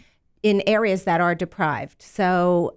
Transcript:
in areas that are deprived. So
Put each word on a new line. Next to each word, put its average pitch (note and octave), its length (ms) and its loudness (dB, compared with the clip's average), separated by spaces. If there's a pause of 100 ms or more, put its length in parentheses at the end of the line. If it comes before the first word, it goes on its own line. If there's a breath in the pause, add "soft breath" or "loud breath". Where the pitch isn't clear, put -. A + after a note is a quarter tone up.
(420 soft breath)
in G#3 240 2
areas G#3 380 0
that E3+ 160 0
are F3 140 2
deprived. D#3 640 -6
So F3+ 760 0